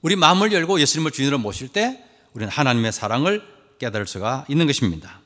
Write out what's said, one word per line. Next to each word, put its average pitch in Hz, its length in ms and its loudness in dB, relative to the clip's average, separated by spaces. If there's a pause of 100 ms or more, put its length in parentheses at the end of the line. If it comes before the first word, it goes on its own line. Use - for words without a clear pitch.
우리 170 140 2
마음을 185 380 4
열고 175 260 2
예수님을 151 320 2
주인으로 139 280 0
모실 104 280 -6
때 240 340 -2 (320)
우리는 107 160 -6
하나님의 120 440 2
사랑을 151 500 -2 (360)
깨달을 107 280 -6
수가 120 400 -6
있는 156 180 2
것입니다. 101 600 -2